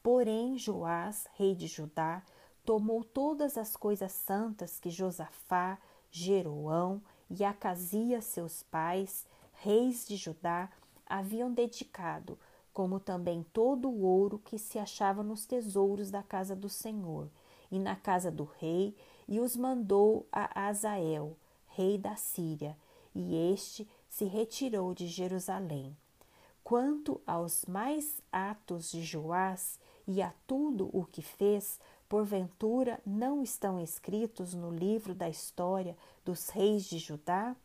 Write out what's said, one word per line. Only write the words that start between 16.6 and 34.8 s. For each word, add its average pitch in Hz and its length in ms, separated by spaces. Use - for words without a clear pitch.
Senhor 170 580
e 190 80
na 190 200
casa 180 340
do 156 140
rei, 180 360
e 202 120
os 240 160
mandou 220 760
a 202 380
Azael, 165 680
rei 196 280
da 202 200
Síria, 151 580
e 175 380
este 208 340
se - 160
retirou 214 680
de 175 140
Jerusalém. 180 880
Quanto 294 600
aos 170 400
mais 269 640
atos 190 640
de 170 100
Joás 170 800
e 190 160
a 180 120
tudo 269 460
o 180 140
que - 160
fez, 202 580
porventura 214 960
não 247 360
estão 196 380
escritos 185 760
no 170 160
livro 190 460